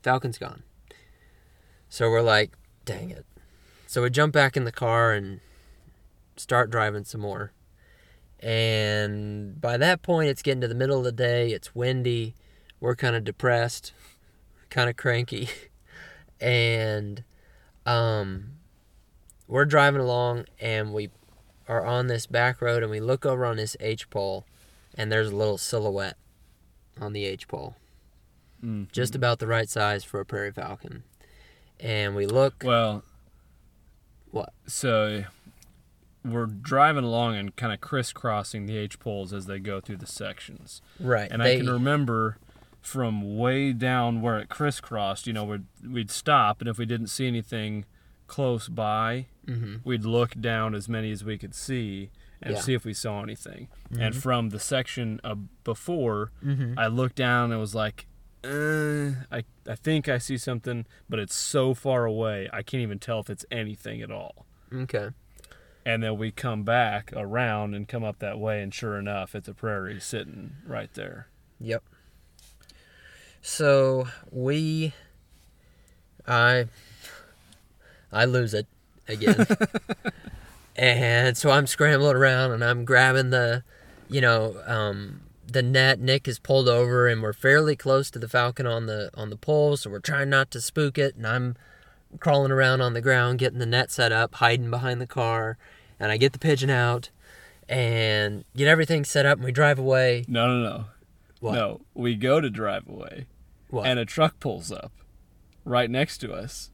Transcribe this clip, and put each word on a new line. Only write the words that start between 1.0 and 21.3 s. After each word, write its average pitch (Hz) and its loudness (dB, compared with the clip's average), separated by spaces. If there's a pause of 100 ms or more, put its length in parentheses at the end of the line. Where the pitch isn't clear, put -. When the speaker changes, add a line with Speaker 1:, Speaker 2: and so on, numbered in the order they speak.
Speaker 1:
So 117 0
we're 113 4
like, 107 4 (320)
"Dang 170 -10
it." - -16 (640)
So 123 0
we 123 2
jump 147 4
back 139 6
in 131 0
the 117 -4
car 117 4
and 98 -4 (960)
start 120 0
driving 107 0
some 107 -12
more. 104 -6 (880)
And 104 0
by 120 0
that 170 4
point, 160 2
it's 139 -2
getting 131 0
to 123 -2
the 117 -4
middle 131 2
of 127 0
the 123 0
day. 120 2
It's - -10
windy. 120 -2 (460)
We're 120 0
kinda 117 0
depressed, 117 -2 (760)
kinda 120 0
cranky. 120 -2
<laughs> - -16 (800)
And, 113 0 (640)
um, 113 0 (920)
we're 135 4
driving 143 4
along, 123 0 (160)
and 110 -2
we 107 -4 (580)